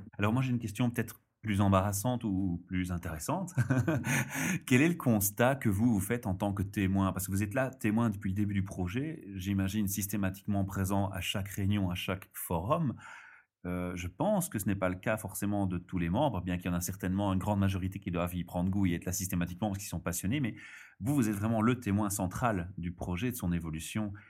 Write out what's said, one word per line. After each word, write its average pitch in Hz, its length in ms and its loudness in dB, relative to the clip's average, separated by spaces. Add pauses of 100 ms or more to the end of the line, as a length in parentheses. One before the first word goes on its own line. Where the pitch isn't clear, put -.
(180)
Alors 107 140 4
moi 127 100 4
j'ai 131 80 0
une 120 100 2
question 113 300 0
peut-être 113 300 -4 (240)
plus 104 160 4
embarrassante 104 640 4
ou 95 420 0
plus 90 240 0
intéressante. 87 640 -4
<laughs> - 1120 0
Quel 127 160 6
est 170 60 6
le 170 60 2
constat 120 640 4
que 131 120 0
vous, 110 240 4
vous 98 80 4
faites 120 260 -2
en 92 80 0
tant 98 180 0
que 98 100 0
témoin ? 95 500 2
Parce 92 140 -4
que 95 60 -4
vous 98 100 2
êtes 104 120 -2
là, 131 160 0
témoin 113 400 2
depuis 101 200 -4
le 92 40 -2
début 98 200 0
du 98 100 2
projet, 110 600 -4 (120)
j'imagine 98 500 0
systématiquement 98 760 -2
présent 98 460 0
à - 100 -6
chaque 98 280 -4
réunion, 98 420 0
à 87 40 -4
chaque - 380 -4
forum. 110 640 -2 (720)
Euh, 90 300 -4
je 90 120 -6
pense 185 420 0
que 113 80 -2
ce - 80 -4
n'est 101 80 2
pas 92 160 0
le 92 60 -4
cas 110 200 -2
forcément 101 500 -2
de 90 120 -2
tous 90 200 -6
les 85 120 2
membres, 104 320 0
bien 90 160 -2
qu'il 87 80 -6
y 87 80 0
en - 20 0
a 87 60 -2
certainement 95 500 -2
une 95 60 2
grande 101 220 0
majorité 95 380 0
qui - 120 -8
doivent 87 240 0
y 87 100 -2
prendre 90 260 -2
goût 98 160 2
et 85 80 4
être 82 120 -4
là 90 60 -2
systématiquement 90 560 -2
parce 98 100 -2
qu'ils - 100 -10
sont 82 120 -6
passionnés, 131 400 -2
mais 117 140 -2 (460)
vous, 127 140 0
vous 120 140 4
êtes 107 80 2
vraiment 110 260 2
le 120 180 4
témoin 101 300 2
central 95 640 0
du 87 160 -4
projet 90 360 -2
et - 20 -2
de - 60 -4
son 87 160 0
évolution. 85 600 -4 (180)